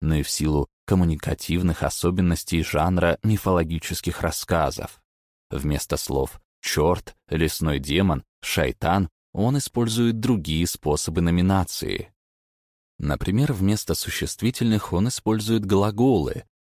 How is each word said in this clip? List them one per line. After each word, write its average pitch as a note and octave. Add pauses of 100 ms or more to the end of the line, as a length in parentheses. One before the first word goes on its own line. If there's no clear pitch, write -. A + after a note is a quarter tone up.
но D#2
и D2
в -
силу D2+ (200)
коммуникативных E2+
особенностей F2
жанра E2+
мифологических E2+
рассказов. - (480)
Вместо C#2+
слов - (220)
«черт», - (140)
«лесной D#2
демон», D2 (160)
«шайтан» E2+ (240)
он A#2+
использует A#2
другие E2+
способы D#2
номинации. F2+ (880)
Например, G2+
вместо G2+
существительных -
он G2+
использует A2
глаголы G2+ (240)